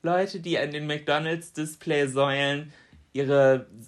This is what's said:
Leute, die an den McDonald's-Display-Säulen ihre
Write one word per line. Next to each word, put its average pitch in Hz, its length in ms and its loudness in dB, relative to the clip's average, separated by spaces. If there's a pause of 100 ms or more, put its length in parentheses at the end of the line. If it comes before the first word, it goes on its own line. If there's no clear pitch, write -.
Leute, 185 380 0
die 165 180 -2
an 147 120 -2
den 147 160 -8
McDonald's-Display-Säulen 147 1900 -2 (420)
ihre 135 520 4 (220)